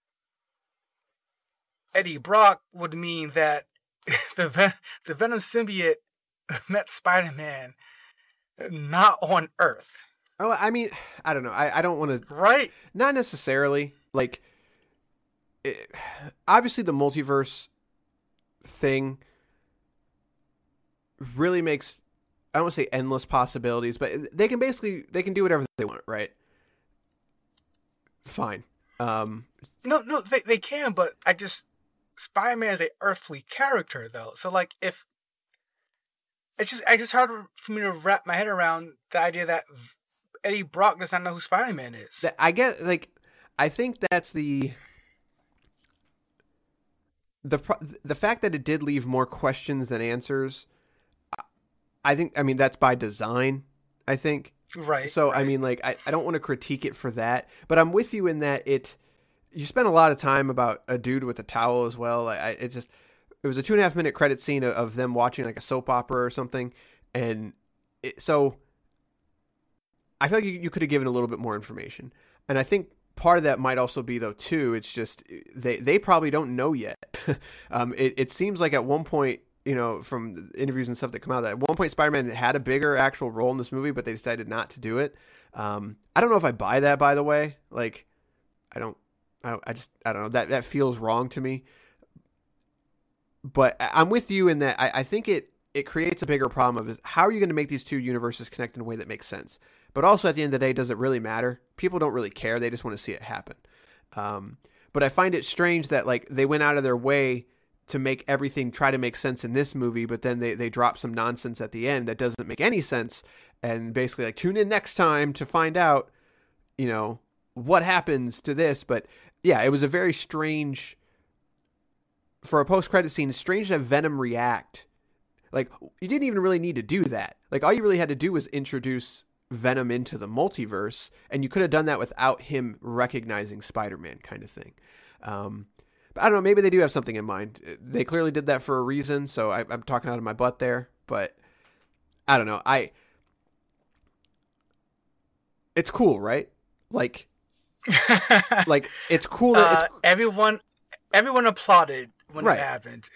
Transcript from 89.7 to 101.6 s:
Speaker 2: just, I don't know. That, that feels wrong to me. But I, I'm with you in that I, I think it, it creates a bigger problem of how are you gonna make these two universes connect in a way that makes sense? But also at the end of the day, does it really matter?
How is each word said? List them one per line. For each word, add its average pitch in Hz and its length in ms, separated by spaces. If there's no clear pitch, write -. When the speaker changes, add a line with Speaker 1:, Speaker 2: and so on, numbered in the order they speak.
Speaker 2:
just, - 180
I 113 80
don't 104 100
know. 110 60
That, 117 200
that 127 160
feels 135 320
wrong 113 320
to 139 120
me. 131 220
But 135 360
I, 123 160
I'm 160 140
with 233 200
you 190 180
in 156 120
that 135 200
I, 131 160
I 131 80
think 214 240
it, 190 240
it 143 100
creates 165 380
a - 40
bigger 135 240
problem 120 380
of 113 160
how - 200
are 208 80
you 220 80
gonna 180 140
make 147 160
these 139 140
two 139 160
universes 120 500
connect - 260
in 123 60
a 110 40
way 113 100
that 113 120
makes 104 200
sense? - 320
But 139 100
also 196 260
at 151 60
the 151 80
end 139 100
of 131 60
the 135 60
day, 131 80
does 123 160
it 110 80
really 127 220
matter? 117 420